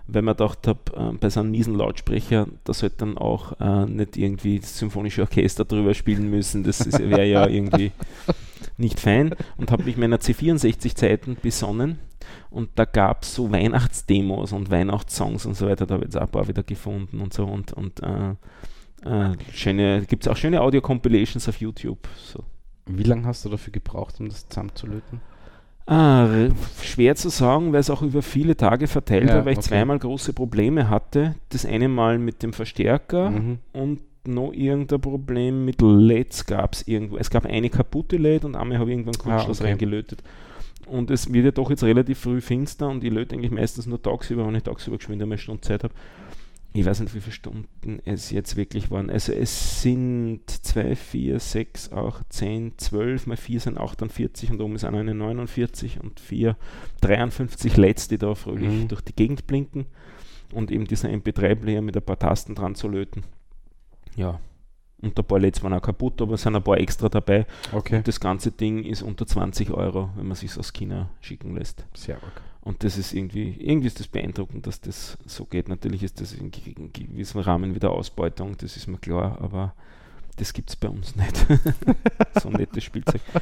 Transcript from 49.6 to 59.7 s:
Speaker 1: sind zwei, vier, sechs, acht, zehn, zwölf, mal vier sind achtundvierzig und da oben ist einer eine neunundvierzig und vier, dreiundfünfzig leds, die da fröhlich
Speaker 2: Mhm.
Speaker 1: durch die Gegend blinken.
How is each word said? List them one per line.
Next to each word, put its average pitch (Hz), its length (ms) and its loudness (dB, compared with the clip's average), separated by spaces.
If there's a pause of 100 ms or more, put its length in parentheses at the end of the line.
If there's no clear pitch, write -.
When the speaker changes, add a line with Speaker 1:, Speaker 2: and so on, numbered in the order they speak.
Speaker 1:
sind 123 640 0
zwei, - 500 0
vier, - 440 -4
sechs, - 520 -6
acht, - 400 -6
zehn, 110 460 -4
zwölf, 120 480 -2
mal 117 120 -4
vier 120 220 -4
sind - 200 -4
achtundvierzig 117 720 -4
und 107 80 0
da 107 60 -4
oben 107 100 -4
ist 107 100 -6
einer 104 140 -2
eine 110 160 -2
neunundvierzig 117 840 -4
und - 200 -10
vier, 113 380 0 (440)
dreiundfünfzig 117 720 2
leds, 101 320 6
die 110 120 -2
da 104 160 -2
fröhlich 101 340 -4 (140)
Speaker 2:
Mhm. 113 40 -2
Speaker 1:
durch 110 140 -6
die - 140 -10
Gegend 131 320 0
blinken. 139 400 -2 (640)